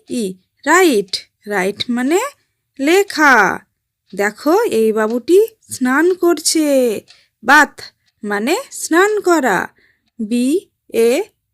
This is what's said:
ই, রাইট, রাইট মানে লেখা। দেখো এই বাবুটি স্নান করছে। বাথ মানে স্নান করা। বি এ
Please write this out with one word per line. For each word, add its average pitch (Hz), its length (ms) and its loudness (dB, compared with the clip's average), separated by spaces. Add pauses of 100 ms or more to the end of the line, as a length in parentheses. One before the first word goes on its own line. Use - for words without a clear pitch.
(100)
ই, 247 140 -4 (400)
রাইট, 294 480 2 (340)
রাইট 208 420 -4
মানে 254 320 -2 (580)
লেখা। 311 560 2 (800)
দেখো 214 420 -2 (180)
এই 220 200 0
বাবুটি 233 460 0 (320)
স্নান 262 440 0
করছে। 330 540 -2 (720)
বাথ 277 320 4 (480)
মানে 208 320 -4 (180)
স্নান 359 380 0 (100)
করা। 285 380 0 (600)
বি 240 280 -2 (520)
এ 226 120 4 (440)